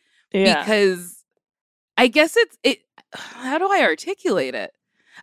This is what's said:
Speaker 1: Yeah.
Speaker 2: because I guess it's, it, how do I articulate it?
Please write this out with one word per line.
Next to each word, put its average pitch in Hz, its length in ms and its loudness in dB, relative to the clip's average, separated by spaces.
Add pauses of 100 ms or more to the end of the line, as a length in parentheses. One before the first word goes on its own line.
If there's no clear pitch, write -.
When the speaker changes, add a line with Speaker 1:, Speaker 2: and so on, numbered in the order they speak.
(320)
Speaker 1:
Yeah. 190 300 2
Speaker 2:
because 190 640 -2 (720)
I 254 120 4
guess 302 280 2
it's, - 260 0
it, 254 180 0 (340)
how 262 440 -10
do 381 140 0
I 359 120 2
articulate 170 680 -2
it? 101 180 -8 (500)